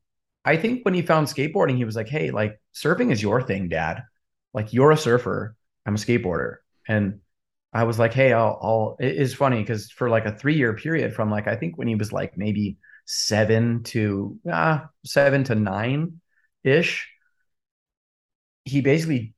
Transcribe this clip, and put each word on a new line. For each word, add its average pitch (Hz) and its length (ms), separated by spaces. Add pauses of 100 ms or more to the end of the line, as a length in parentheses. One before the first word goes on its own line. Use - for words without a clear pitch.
(460)
I 151 120
think 233 280
when 190 80
he 175 80
found 156 260
skateboarding, 147 500
he 123 80
was 110 100
like, 113 140
"Hey, 151 220
like, 107 280 (140)
surfing 175 380
is 104 100
your 107 200
thing, 95 280
Dad. 80 340 (500)
Like, 107 200
you're 135 180
a 151 60
surfer. 107 580 (300)
I'm 104 100
a - 20
skateboarder." 87 600 (300)
And 104 340 (520)
I 113 120
was 113 120
like, 117 160
"Hey, 131 200
I'll, 113 280
I'll," 110 380
it 135 160
is 135 180
funny 123 300
'cause 107 260
for, 123 200
like, 113 160
a 104 100
three-year 131 400
period 127 400
from, 107 160
like, 104 160
I 104 80
think 165 220
when 123 100
he 113 80
was, 104 160
like, 95 260
maybe 104 400 (280)
seven 113 800
to, 104 540 (140)
uh, 160 300 (240)
seven 139 400
to 117 100
nine-ish, 135 1500 (1600)
he 135 160
basically 135 560